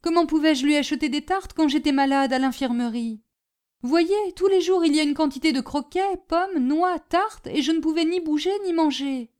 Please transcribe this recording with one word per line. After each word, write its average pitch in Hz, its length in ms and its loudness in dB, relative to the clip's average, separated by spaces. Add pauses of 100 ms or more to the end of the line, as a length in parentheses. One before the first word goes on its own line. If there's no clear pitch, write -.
Comment 339 240 2
pouvais-je 302 360 2
lui 294 140 2
acheter 294 320 -2
des 294 160 -4
tartes 381 280 -4
quand 320 140 2
j'étais 285 240 0
malade 277 400 2
à 262 60 0
l'infirmerie ? 240 880 -2 (580)
Voyez, 349 540 0
tous 381 120 0
les 381 140 4
jours 349 240 2
il 294 100 4
y 311 40 4
a 311 40 2
une 294 120 0
quantité 302 380 0
de 262 80 -2
croquets, 359 560 -4 (100)
pommes, 349 320 0
noix, 311 400 0
tartes, - 480 -4
et 214 160 -2
je 285 80 0
ne 330 80 2
pouvais 311 260 0
ni 349 140 0
bouger 320 340 -2 (100)
ni 370 100 -2
manger. 277 680 -2